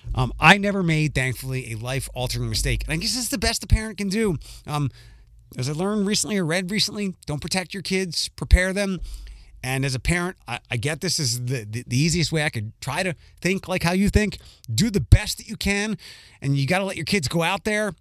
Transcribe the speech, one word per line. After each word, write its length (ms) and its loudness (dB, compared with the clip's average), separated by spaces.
Um, 260 0
I 180 10
never 260 0
made, 320 2
thankfully, 560 -4
a 40 -6
life-altering 720 -4
mistake. 340 0
And 80 -6
I 60 0
guess 180 -2
it's 140 -4
the 80 -2
best 260 -2
a 40 -12
parent 320 2
can 100 -2
do. 260 2
Um, 240 -2
as 120 -4
I 40 -6
learned 340 -2
recently 300 0
or 80 0
read 260 -2
recently, 420 -2
don't 140 -6
protect 320 -4
your 100 -8
kids, 460 -2
prepare 440 4
them. 260 -2
And 220 0
as 80 0
a 60 -4
parent, 380 0
I, 120 -8
I 60 0
get 240 -2
this 180 -2
is 260 -2
the, 240 -4
the, 160 -6
the 120 0
easiest 340 2
way 120 0
I 60 -2
could 220 -6
try 220 -4
to 100 -2
think 260 -2
like 160 -2
how 80 2
you 180 4
think. 300 2
Do 160 4
the 120 2
best 360 6
that 100 -18
you 80 -10
can, 440 0
and 160 2
you 80 2
gotta 200 2
let 100 -4
your 100 -6
kids 220 0
go 160 0
out 200 0
there 380 0